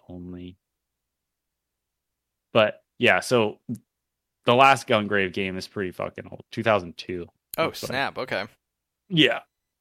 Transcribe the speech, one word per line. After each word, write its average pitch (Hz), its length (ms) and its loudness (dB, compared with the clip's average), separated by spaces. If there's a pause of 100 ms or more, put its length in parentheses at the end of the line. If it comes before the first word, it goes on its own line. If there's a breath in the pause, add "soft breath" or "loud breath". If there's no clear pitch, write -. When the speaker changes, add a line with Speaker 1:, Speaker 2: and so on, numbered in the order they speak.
Speaker 1:
only. 90 480 -16 (2000)
But, 110 300 2 (160)
yeah, 101 200 4
so 110 400 0 (840)
the 120 100 6
last 135 320 6
Gungrave 101 460 0
game 95 240 -4
is 92 100 -12
pretty 92 240 -8
fucking - 380 -10
old. - 220 -18
Two 113 120 -6
thousand 98 340 0
two, 87 300 -10 (300)
Speaker 2:
Oh, 160 80 0
Speaker 1:
looks - 180 -8
like. - 60 -8
Speaker 2:
snap, 120 280 -4
okay. 110 280 -6 (640)
Speaker 1:
Yeah. 135 300 2 (420)